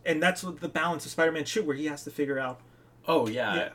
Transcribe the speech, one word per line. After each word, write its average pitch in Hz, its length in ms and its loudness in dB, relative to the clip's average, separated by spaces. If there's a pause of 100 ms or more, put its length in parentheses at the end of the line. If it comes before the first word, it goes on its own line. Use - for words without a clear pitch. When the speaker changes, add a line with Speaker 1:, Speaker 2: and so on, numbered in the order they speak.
Speaker 1:
And 160 160 2
that's 180 220 2
what 175 160 -8
the 175 100 -6
balance 160 360 -2
of - 60 -10
Spider-Man 165 340 2
two, 220 180 0
where 147 120 0
he 147 100 -4
has 147 180 -4
to 147 80 -10
figure 139 260 0
out 127 220 -4 (500)
Speaker 2:
Oh, 156 200 6
yeah. 110 260 0
Speaker 1:
Yeah. 90 200 0